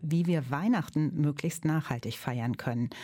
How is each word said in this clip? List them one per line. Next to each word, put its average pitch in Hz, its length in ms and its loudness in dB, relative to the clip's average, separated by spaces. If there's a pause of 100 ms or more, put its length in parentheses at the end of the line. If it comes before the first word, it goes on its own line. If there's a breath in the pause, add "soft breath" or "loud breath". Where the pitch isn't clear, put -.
wie 165 240 2
wir 156 240 2
Weihnachten 156 640 2
möglichst 147 500 0
nachhaltig 143 540 0
feiern 120 400 -2
können. 120 320 -2 (140 loud breath)